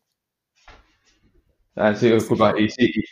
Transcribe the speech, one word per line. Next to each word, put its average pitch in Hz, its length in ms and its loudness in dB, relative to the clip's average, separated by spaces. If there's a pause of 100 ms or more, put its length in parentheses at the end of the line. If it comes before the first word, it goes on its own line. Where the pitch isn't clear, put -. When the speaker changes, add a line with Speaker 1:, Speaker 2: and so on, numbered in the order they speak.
(1700)
Speaker 1:
Ah, 104 220 0
sí, 120 120 0
Speaker 2:
Sí, 110 60 4
Speaker 1:
disculpa, 107 420 0
Speaker 2:
sí. 107 60 0
Speaker 1:
y 107 60 0
sí, 120 240 0 (200)